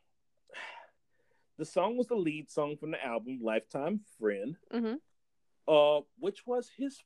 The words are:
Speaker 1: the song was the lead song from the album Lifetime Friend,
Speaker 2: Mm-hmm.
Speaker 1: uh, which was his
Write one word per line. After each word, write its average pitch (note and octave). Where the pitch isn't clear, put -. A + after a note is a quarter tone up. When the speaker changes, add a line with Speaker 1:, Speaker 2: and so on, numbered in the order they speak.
Speaker 1:
the D#3
song A3
was B3
the A#3+
lead D3+
song D3
from D3+
the D#3
album A#2+
Lifetime C#3
Friend, G#2+
Speaker 2:
Mm-hmm. A3+
Speaker 1:
uh, D3
which G3+
was B3
his C4+